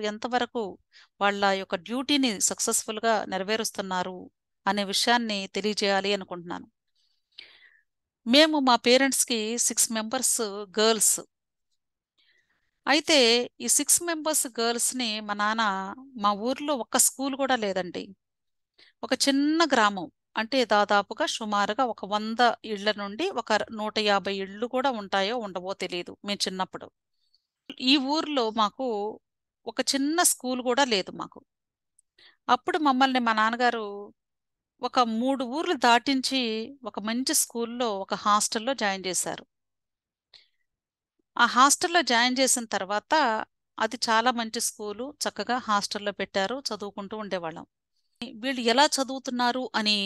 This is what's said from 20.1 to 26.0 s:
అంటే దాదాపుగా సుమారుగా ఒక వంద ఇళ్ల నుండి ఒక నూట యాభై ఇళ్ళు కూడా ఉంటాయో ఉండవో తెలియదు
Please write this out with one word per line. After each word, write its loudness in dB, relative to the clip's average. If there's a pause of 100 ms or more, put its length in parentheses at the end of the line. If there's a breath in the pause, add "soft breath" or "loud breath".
అంటే -2
దాదాపుగా 2
సుమారుగా -2
ఒక -6
వంద -2 (220)
ఇళ్ల -2
నుండి -6 (120)
ఒక -4 (220)
నూట -8
యాభై 2
ఇళ్ళు -6
కూడా 0
ఉంటాయో -2
ఉండవో -8
తెలియదు -8 (100)